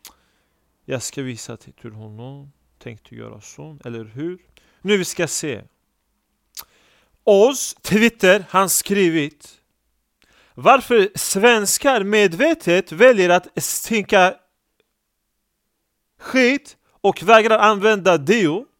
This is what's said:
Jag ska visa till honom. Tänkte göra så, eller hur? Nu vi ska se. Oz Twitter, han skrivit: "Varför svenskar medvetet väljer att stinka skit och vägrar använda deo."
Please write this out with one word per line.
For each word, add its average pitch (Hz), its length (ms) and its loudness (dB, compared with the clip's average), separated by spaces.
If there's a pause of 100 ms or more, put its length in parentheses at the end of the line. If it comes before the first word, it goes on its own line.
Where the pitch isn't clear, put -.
(840)
Jag 131 160 -10
ska - 200 -12
visa 120 360 -14
till - 340 -20
honom. 120 600 -20 (280)
Tänkte 117 360 -20
göra 113 260 -20
så, 147 440 -20
eller 113 200 -14
hur? 147 320 -12 (440)
Nu 202 160 0
vi 180 80 -4
ska 170 220 -6
se. 123 340 -10 (1600)
Oz 226 580 2
Twitter, 202 680 2
han 185 200 0
skrivit: 165 800 -2 (1040)
"Varför 220 640 2
svenskar 220 880 0
medvetet 202 880 0
väljer 190 380 4
att - 340 -2
stinka 190 720 0 (1800)
skit 262 580 -2 (240)
och - 220 -2
vägrar 214 360 4
använda 202 580 2
deo." 175 480 -2 (140)